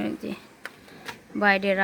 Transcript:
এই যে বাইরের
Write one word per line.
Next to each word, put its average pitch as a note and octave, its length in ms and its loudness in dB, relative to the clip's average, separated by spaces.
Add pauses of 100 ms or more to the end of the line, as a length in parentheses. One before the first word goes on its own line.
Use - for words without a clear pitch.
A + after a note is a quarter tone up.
এই G#3 80 -4 (100)
যে - 100 -8 (1080)
বাইরের G3 440 4